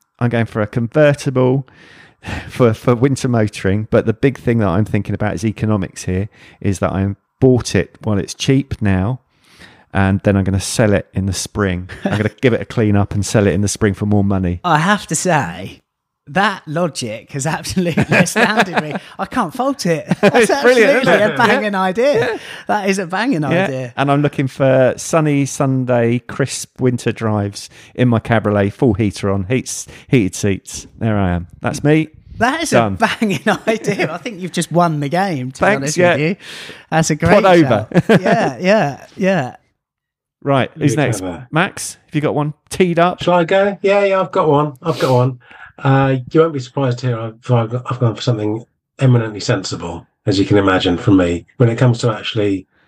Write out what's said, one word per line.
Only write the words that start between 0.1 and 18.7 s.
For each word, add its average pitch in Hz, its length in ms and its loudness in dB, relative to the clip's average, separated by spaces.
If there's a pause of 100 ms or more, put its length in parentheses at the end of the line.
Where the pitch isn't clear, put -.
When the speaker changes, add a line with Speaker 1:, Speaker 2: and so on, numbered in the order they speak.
Speaker 1:
I'm 120 100 0
going 117 180 0
for - 140 -4
a 104 60 0
convertible 131 1000 0 (400)
<laughs> - 400 -14
for, 113 260 2
for 123 220 0
winter 131 320 0
motoring. 107 640 0
But 107 140 4
the 110 60 0
big 135 240 0
thing 117 220 0
that 101 100 2
I'm 95 160 2
thinking 101 300 -4
about 101 200 -4
is 87 100 -8
economics 107 600 -2
here, 92 240 -4 (320)
is 98 200 -2
that 92 120 0
I 98 220 -2 (240)
bought 127 380 2
it - 260 -2
while 104 160 -2
it's - 160 -6
cheap - 480 -2
now, 98 380 0 (720)
and 95 280 2
then 98 160 2
I'm 95 80 2
gonna 95 160 0
sell 107 320 0
it - 220 0
in 95 120 -2
the 98 60 -2
spring. 92 580 -4 (140)
I'm 196 120 -2
gonna 104 120 0
<laughs> - 120 -10
give 123 120 4
it - 80 0
a 98 40 -8
clean 107 300 0
up 101 180 0
and 101 140 -4
sell 101 220 2
it 78 60 0
in 95 60 0
the 104 60 0
spring 101 260 0
for 104 140 -4
more 104 160 2
money. 95 400 -2
Speaker 2:
I 160 160 2
have 190 300 0
to 160 80 -4
say, 98 640 -4 (480)
that 190 400 -2
logic 143 640 -6
has 135 120 -6
absolutely 160 600 -2
<laughs> - 120 -6
astounded 190 680 2